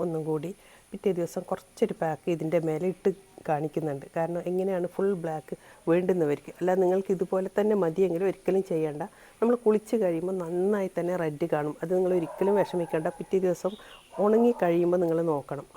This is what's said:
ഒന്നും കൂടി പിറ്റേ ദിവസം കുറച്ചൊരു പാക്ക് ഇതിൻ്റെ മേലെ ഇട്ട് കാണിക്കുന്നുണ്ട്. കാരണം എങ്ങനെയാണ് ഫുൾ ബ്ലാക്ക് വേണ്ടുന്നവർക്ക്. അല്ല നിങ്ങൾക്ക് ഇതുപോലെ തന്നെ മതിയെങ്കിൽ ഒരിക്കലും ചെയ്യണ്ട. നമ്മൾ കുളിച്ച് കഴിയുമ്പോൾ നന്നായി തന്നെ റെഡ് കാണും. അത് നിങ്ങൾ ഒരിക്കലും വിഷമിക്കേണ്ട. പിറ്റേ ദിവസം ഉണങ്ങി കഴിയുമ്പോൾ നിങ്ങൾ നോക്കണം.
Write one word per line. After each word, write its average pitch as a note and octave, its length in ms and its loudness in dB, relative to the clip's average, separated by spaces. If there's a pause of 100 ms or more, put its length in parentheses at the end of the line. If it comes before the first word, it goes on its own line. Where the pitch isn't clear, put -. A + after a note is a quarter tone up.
ഒന്നും D#3+ 260 -2
കൂടി D#3 200 -4 (400)
പിറ്റേ G3+ 280 -2
ദിവസം F3 320 -4
കുറച്ചൊരു - 500 -4
പാക്ക് D#3 340 -2
ഇതിൻ്റെ D#3+ 240 0 (100)
മേലെ D#3 260 -2
ഇട്ട് - 160 0 (380)
കാണിക്കുന്നുണ്ട്. D3+ 560 -2 (120)
കാരണം E3+ 240 -2 (100)
എങ്ങനെയാണ് F#3 440 -2
ഫുൾ G3 140 0 (140)
ബ്ലാക്ക് D#3 320 -8 (360)
വേണ്ടുന്നവർക്ക്. E3+ 680 2
അല്ല F#3 240 2
നിങ്ങൾക്ക് F#3 340 2
ഇതുപോലെ F#3+ 320 -2 (100)
തന്നെ G#3+ 160 2 (100)
മതിയെങ്കിൽ E3+ 440 0
ഒരിക്കലും F#3 420 0
ചെയ്യണ്ട. D#3 320 -2 (360)
നമ്മൾ A#3 160 2 (100)
കുളിച്ച് G#3+ 380 2
കഴിയുമ്പോൾ F3+ 400 0
നന്നായി F#3 560 0
തന്നെ F3 240 -2
റെഡ് D#3 320 -2
കാണും. D3+ 280 0
അത് E3+ 140 -4
നിങ്ങൾ F#3 220 2
ഒരിക്കലും F#3+ 420 0
വിഷമിക്കേണ്ട. E3+ 480 -2 (100)
പിറ്റേ F#3+ 280 -2
ദിവസം F3+ 260 -2 (520)
ഉണങ്ങി A#3 280 6 (100)
കഴിയുമ്പോൾ F3 420 2
നിങ്ങൾ E3 140 0 (140)
നോക്കണം. C#3+ 340 -6 (100)